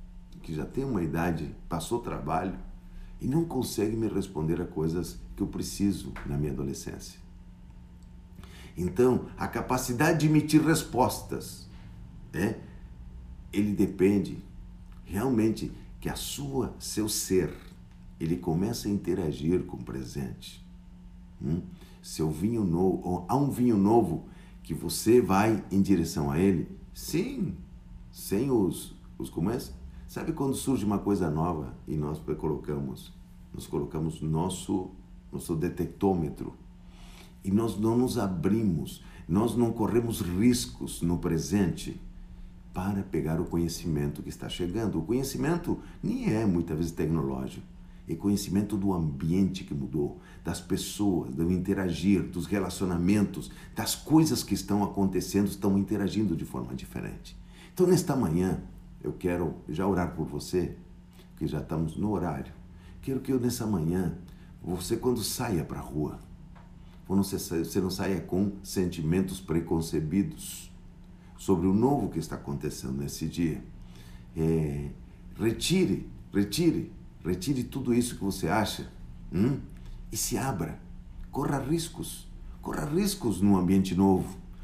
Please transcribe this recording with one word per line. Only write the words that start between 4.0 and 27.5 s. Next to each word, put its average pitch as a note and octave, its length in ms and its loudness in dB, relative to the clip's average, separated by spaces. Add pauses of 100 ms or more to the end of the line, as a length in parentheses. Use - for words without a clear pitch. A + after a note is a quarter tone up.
responder F2 540 -2
a E2+ 40 -2
coisas E2 540 -2 (160)
que - 60 -2
eu F#2+ 60 0
preciso F2+ 640 -2 (120)
na C#2+ 120 -2
minha D2 140 0
adolescência? - 680 -6 (1600)
Então, G#2+ 480 4 (120)
a - 100 -4
capacidade B2+ 720 2
de D3 80 4
emitir D3+ 360 8
respostas, - 1040 0 (640)
é, G3+ 240 0 (1000)
ele G2+ 200 4
depende F#2+ 680 4 (640)
realmente G#2+ 680 2 (280)
que - 80 -6
a - 80 -2
sua, C3+ 640 -4
seu G#2+ 300 -2
ser, F2+ 440 2 (640)
ele E2 180 2
começa F#2 500 0
a G2+ 40 2
interagir F2 720 2
com - 140 -8
o A#1+ 60 -8
presente. B1 840 -8 (760)
Hum? E3 200 0 (400)
Seu D#2 300 -2
vinho G#2 320 0
novo, F2 400 4
ou F2 240 -2
há A#2+ 80 2
um C#3 160 4
vinho A#2 260 6
novo G2 480 6 (380)
que E2+ 100 -6
você - 460 6
vai G2+ 500 6
em G2 120 6
direção E2 500 4
a D2+ 80 2
ele? F#2 280 4 (260)
Sim, G#3+ 600 -2 (540)